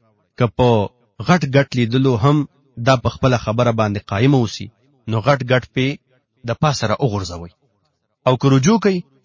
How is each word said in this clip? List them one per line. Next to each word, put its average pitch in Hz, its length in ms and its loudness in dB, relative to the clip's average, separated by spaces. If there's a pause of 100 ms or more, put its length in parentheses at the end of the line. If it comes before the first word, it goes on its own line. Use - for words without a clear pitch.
(380)
که 123 80 2
په 113 420 2 (340)
غټ 165 240 2
ګټ 135 280 2
لیدلو 127 400 0
هم 139 340 0 (300)
دا 127 180 2
په 123 120 -4
خپله 127 280 0
خبره 117 360 -2
باندې 107 340 -2
قایمه 131 320 2
اوسي، 101 320 -4 (380)
نو 113 120 -2
غټ 131 240 2
ګټ 127 200 0 (120)
پې 135 200 -2 (500)
د 117 60 -4
پاسه 139 340 -2
را 104 80 -2
وغورځوئ. 90 540 -6 (760)
او 127 100 4
که 139 120 0
رجوع 135 300 4
کوي، 190 240 -2 (220)